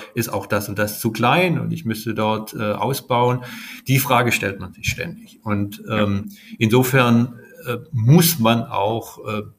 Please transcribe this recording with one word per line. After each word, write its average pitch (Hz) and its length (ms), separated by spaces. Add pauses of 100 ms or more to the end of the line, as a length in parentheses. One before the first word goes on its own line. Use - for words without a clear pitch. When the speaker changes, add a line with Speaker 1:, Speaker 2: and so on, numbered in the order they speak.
(120)
Speaker 1:
ist 117 160
auch - 160
das 101 240
und 101 100
das 104 220
zu 113 120
klein 139 460
und 113 140
ich 110 140
müsste 110 260
dort, 107 400
äh, 107 200
ausbauen? 123 680 (460)
Die 131 100
Frage 123 340
stellt - 280
man 95 140
sich - 160
ständig. - 520
Und, 101 460
Speaker 2:
Ja. 107 140
Speaker 1:
ähm, 101 260 (300)
insofern, 123 840 (260)
äh, 120 120 (120)
muss 160 480
man 117 260
auch, 110 640
äh, 107 180 (140)